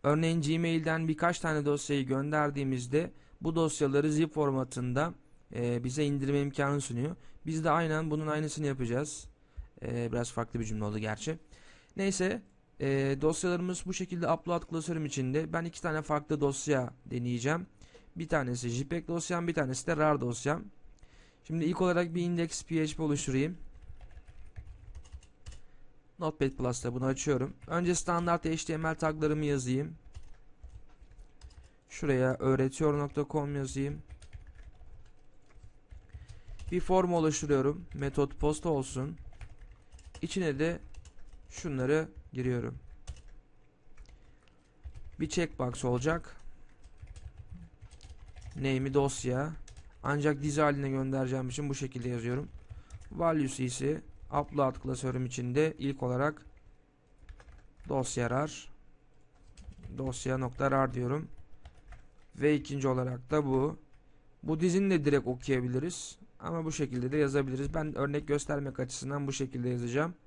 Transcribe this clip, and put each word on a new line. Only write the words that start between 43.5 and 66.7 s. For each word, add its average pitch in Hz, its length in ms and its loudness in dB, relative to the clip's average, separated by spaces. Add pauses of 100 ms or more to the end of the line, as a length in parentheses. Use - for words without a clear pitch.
Bir 160 100 0
checkbox 127 560 0
olacak. 127 500 2 (2250)
Name'i 135 380 2
dosya. 139 600 2 (500)
Ancak 147 380 2
diz 147 160 0
haline 143 320 4
göndereceğim 131 600 0
için 143 200 -4
bu 135 60 0
şekilde 127 340 -4
yazıyorum. 123 400 -2 (600)
Values 156 480 2
ise 135 420 0 (400)
upload 139 380 0
klasörüm 127 460 -2
içinde 127 520 0
ilk 135 260 -2
olarak 131 420 0 (1400)
dosya 123 400 0
rar. 143 420 -2 (1300)
Dosya.rar 131 960 0
diyorum. 127 340 -2 (1080)
Ve 151 200 6
ikinci 143 320 0
olarak 127 440 0
da 151 140 4
bu. 135 340 2 (640)
Bu 156 160 0
dizini 185 300 4
de 165 160 4
direkt 139 220 6
okuyabiliriz. 127 920 0 (220)
Ama 165 260 -2
bu 160 60 0